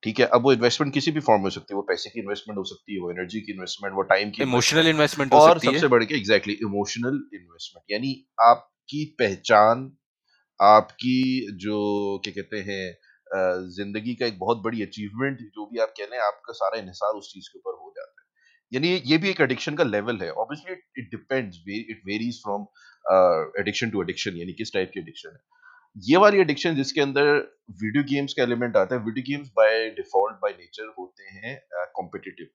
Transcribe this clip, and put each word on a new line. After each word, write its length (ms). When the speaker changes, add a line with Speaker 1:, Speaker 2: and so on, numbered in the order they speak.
Speaker 1:
ठीक 160
है? 60
अब 160
वो 100
investment 420
किसी 160
भी 100
फॉर्म 200
में 40
हो 60
सकती 240
है, 20
वो 60
पैसे 280
की 100
investment 380
हो 60
सकती 300
है, 60
वो 100
एनर्जी 300
की 120
इन्वेस्टमेंट, 420
वो 80
टाइम 280
की 120
Speaker 2:
इमोशनल 360
Speaker 1:
इन्वेस्टमेंट, 160
Speaker 2:
investment 380
हो 60
Speaker 1:
और 200
Speaker 2:
सकती 80
है। 80
Speaker 1:
सबसे 140
बढ़ 160
के, 100
exactly, 360
emotional 840
investment, 580
यानी 340
आपकी 760
पहचान, 760
आपकी 880
जो, 300
क्या 240
कहते 140
हैं, 360
अ, 360
जिंदगी 460
का 120
एक 120
बहुत 200
बड़ी 240
achievement, 560
जो 280
भी 120
आप 200
कह 60
लें, 140
आपका 340
सारा 260
इन्हिसार 340
उस 200
चीज़ 160
के 100
ऊपर 120
हो 260
जाता 240
है। 60
यानी 340
ये 120
भी 120
एक 100
addiction 340
का 100
level 320
है। 160
Obviously, 380
it, 60
it 420
depends, 380
ve-, 340
it 220
varies 240
from, 180
अ, 340
addiction 340
to 60
addiction, 400
यानी 120
किस 200
type 220
की 60
एडिक्शन 320
है। 80
ये 200
वाली 240
addiction 340
जिसके 260
अंदर 560
video 340
games 280
का 100
एलिमेंट 340
आता 200
है, 40
वीडियो 280
games 200
by 460
default, 500
by 60
nature 480
होते 260
हैं, 320
अ, 380
competitive। 600